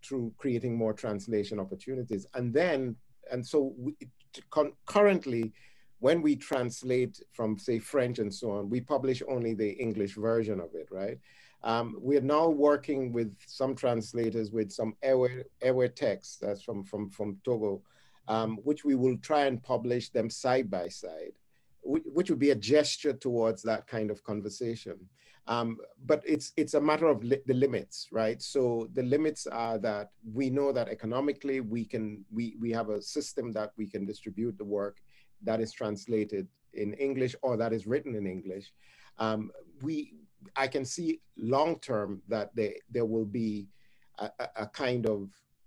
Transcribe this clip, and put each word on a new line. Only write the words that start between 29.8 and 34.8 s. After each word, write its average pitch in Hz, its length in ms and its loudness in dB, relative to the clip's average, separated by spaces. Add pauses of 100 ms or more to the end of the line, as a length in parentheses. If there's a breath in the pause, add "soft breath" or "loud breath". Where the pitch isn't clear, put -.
we 131 180 0
know 139 200 2
that 123 180 0
economically 135 720 -2
we 113 240 -4
can, 104 460 -6
we, 110 300 -4
we 117 100 -2
have 113 200 -2
a 101 120 -4
system 127 520 -6
that 107 220 -4
we 104 120 -6
can 98 180 -6
distribute 104 520 -6
the 107 60 -10
work 101 340 -2 (460 soft breath)